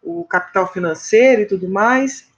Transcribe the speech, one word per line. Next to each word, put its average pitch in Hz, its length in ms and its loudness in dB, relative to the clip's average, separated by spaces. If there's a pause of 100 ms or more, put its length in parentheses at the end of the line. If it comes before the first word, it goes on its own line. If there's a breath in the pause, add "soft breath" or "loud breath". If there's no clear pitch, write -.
o 170 220 -10
capital 185 420 -4
financeiro 214 760 2
e - 20 -2
tudo 185 240 -6
mais. 254 580 -2 (100)